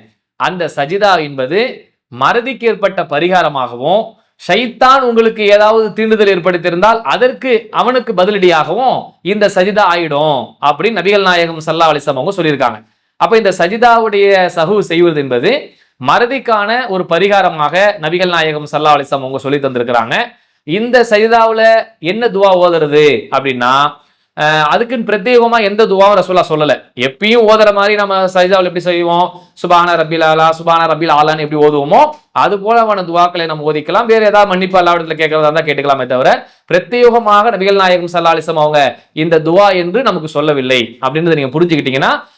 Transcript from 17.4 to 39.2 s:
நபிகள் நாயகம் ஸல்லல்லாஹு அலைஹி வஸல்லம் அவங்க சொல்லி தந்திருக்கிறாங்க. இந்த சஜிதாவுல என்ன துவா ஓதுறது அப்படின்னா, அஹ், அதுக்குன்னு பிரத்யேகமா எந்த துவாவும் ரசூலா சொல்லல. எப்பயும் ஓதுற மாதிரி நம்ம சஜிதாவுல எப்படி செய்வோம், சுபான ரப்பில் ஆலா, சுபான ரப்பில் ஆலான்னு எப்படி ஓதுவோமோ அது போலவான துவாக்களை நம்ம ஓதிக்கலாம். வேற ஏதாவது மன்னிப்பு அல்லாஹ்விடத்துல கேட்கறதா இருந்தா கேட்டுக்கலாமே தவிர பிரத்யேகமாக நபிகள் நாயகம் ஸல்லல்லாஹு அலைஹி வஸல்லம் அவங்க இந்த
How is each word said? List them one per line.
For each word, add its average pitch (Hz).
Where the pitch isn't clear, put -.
நபிகள் 175
நாயகம் 156
ஸல்லல்லாஹு 147
அலைஹி 139
வஸல்லம் 135
அவங்க 135
சொல்லி 139
தந்திருக்கிறாங்க. 123
இந்த 226
சஜிதாவுல 226
என்ன 214
துவா 196
ஓதுறது 156
அப்படின்னா, 131
அஹ், 156
அதுக்குன்னு 226
பிரத்யேகமா 233
எந்த 208
துவாவும் 196
ரசூலா 180
சொல்லல. 151
எப்பயும் 214
ஓதுற 214
மாதிரி 202
நம்ம 196
சஜிதாவுல 185
எப்படி 175
செய்வோம், 175
சுபான 175
ரப்பில் 160
ஆலா, 160
சுபான 165
ரப்பில் 160
ஆலான்னு 156
எப்படி 151
ஓதுவோமோ 151
அது 165
போலவான 208
துவாக்களை 175
நம்ம 151
ஓதிக்கலாம். 156
வேற 220
ஏதாவது 202
மன்னிப்பு 185
அல்லாஹ்விடத்துல 170
கேட்கறதா 156
இருந்தா 156
கேட்டுக்கலாமே 139
தவிர 127
பிரத்யேகமாக 214
நபிகள் 196
நாயகம் 180
ஸல்லல்லாஹு 170
அலைஹி 160
வஸல்லம் 160
அவங்க 151
இந்த 160